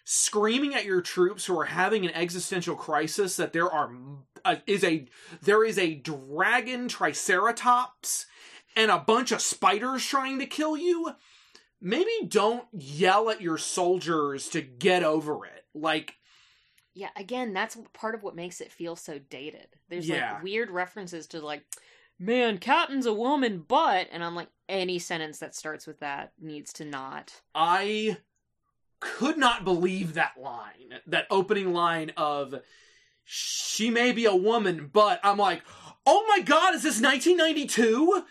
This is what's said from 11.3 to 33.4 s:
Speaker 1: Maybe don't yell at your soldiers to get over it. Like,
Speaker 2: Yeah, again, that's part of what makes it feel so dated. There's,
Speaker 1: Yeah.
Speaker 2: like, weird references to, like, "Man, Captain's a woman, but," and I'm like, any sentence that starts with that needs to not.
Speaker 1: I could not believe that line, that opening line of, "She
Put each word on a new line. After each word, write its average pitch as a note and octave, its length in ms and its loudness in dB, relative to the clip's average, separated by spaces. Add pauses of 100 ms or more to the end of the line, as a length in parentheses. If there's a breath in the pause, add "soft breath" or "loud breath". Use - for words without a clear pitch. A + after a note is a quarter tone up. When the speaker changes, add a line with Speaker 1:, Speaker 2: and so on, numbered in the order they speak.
Speaker 1:
Maybe D4 260 0 (180)
don't G#3+ 440 0
yell F#3 580 2
at G#3+ 120 -4
your E3 180 -2
soldiers D#3+ 880 -2
to D#3+ 120 -4
get E3 420 0
over D3+ 420 -2
it. - 200 -20 (100)
Like, D#3 400 -4 (800 soft breath)
Speaker 2:
Yeah, F#3+ 200 -12
again, A3 380 -6
that's A3 240 -4 (160)
part A3 220 -6
of G#3 80 -14
what F#3+ 120 -10
makes F3 260 -12
it - 100 -14
feel E3+ 240 -10
so D3+ 240 -14
dated. C#3+ 480 -16 (220)
There's, F3 180 -8
Speaker 1:
Yeah. C3 280 -4
Speaker 2:
like, C#3+ 80 -12
weird G#3+ 280 -4
references F3+ 560 -8
to, D#3+ 140 -12
like, D3 240 -10 (540 loud breath)
"Man, A3+ 400 0
Captain's C4+ 480 0
a A3+ 60 0
woman, A#3 540 0
but," B3 440 4
and E3+ 120 -8
I'm E3+ 120 -6
like, F3 140 -10 (200)
any F#3 300 -2
sentence D#3+ 400 -8
that - 160 -12
starts D3+ 320 -10
with D3+ 140 -16
that C#3+ 380 -8
needs D3+ 340 -12
to D#3 120 -12
not. C#3+ 560 -12 (140)
Speaker 1:
I G3 600 2 (840)
could D#4 380 -2
not B3 280 2
believe F3+ 480 0
that D3+ 260 -2
line, B2 680 -14
that D#3 240 0
opening F#3+ 420 2
line E3 420 0
of, C#3+ 460 -2 (640 soft breath)
"She - 640 -4